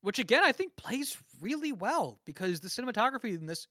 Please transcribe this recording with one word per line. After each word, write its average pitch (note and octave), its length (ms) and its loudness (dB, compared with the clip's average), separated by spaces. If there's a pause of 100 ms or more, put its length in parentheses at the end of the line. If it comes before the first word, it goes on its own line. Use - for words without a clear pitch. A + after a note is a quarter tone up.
which G3 180 -2
again, B3+ 260 6
I F4+ 80 8
think F#4 240 -4
plays C#4 400 -6 (240)
really D4 320 -4
well F#3+ 520 -2
because F3+ 360 -4
the F#3+ 80 -14
cinematography A#3+ 720 0
in D#3+ 80 -8
this E3 240 -8